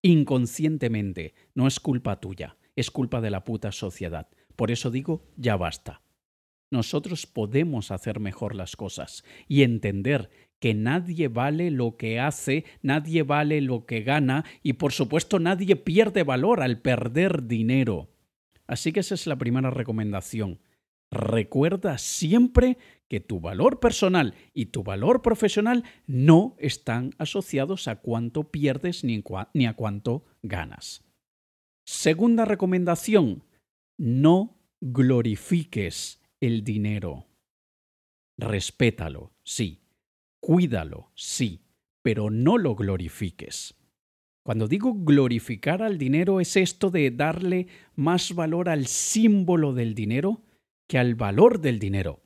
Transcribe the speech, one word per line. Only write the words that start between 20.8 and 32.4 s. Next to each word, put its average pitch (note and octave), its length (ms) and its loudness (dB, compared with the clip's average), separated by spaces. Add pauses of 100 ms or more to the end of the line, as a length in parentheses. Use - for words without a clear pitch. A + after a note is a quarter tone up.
Recuerda C#3 880 0
siempre B3 800 2 (320)
que G#2 100 -2
tu F#2+ 200 -6
valor F#2+ 400 2
personal F#3 560 2 (180)
y B2 140 -4
tu - 160 -8
valor G#2+ 380 0
profesional A3+ 600 0 (220)
no D#3+ 540 6
están B2+ 580 -4
asociados D#3 720 -4
a A2+ 100 -6
cuánto A#2 540 -4
pierdes C#3+ 520 -2
ni A2+ 180 -2
cua-, G2 320 -10
ni C3+ 120 2
a A2 100 -2
cuánto A2 500 -4 (160)
ganas. - 640 -10 (800)
Segunda A3+ 600 2